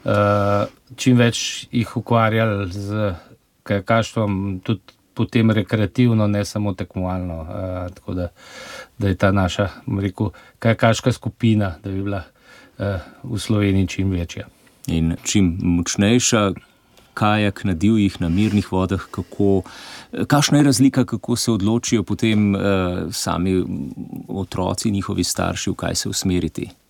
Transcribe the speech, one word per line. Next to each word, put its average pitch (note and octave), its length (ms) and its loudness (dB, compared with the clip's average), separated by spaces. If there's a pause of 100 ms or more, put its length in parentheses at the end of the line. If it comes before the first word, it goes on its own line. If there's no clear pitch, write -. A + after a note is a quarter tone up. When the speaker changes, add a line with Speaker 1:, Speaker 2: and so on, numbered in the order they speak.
Speaker 1:
eh, G2+ 640 2 (260)
čim B2+ 240 2
več - 520 0
jih - 280 -4
ukvarjali A2 720 0
z G2+ 460 -4 (520)
kajakaštvom, G#2 680 0 (260)
tudi C3+ 200 -2 (300)
potem A2+ 400 2
rekreativno, G#2+ 760 2
ne G#2 180 0
samo G#2 280 -4
tekmovalno. F2+ 680 -6
Eh, F2+ 500 -8
tako F#2+ 240 -12
da, F2 140 -4 (680)
da G2+ 140 0
je F#2 80 2
ta G2+ 140 4
naša, G2 380 0 (120)
bom - 180 -4
rekel, G2 320 -2 (260)
kajakaška A#2 560 2
skupina, G#2+ 640 0
da G2 140 -10
bi F#2+ 120 -4
bila, G2 200 -4 (520)
eh, G2 240 -4 (220)
v A#2 180 -6
Sloveniji G2 500 2
čim F#2+ 220 -2
večja. F2 360 -4 (380)
Speaker 2:
In E2 360 0
čim F#2 380 2
močnejša. G2+ 960 2 (580)
Kajak G#2 540 0
na F#2+ 100 2
divjih, G2+ 420 4
na F2 120 -2
mirnih G2 400 2
vodah, F#2 400 0
kako, G2 540 0 (600)
kakšna D3 360 4
je D3+ 60 6
razlika, C3+ 380 4
kako A#2 320 -2
se - 160 -2
odločijo A2 520 2
potem, G#2 500 2
eh, G2 80 0 (480)
sami F#2 480 0 (680)
otroci, F#2+ 640 -4
njihovi F#2+ 340 -2
starši, F#2 460 -4
v F2+ 40 -2
kaj F2 220 -4
se - 120 -4
usmeriti? F2+ 600 -4 (220)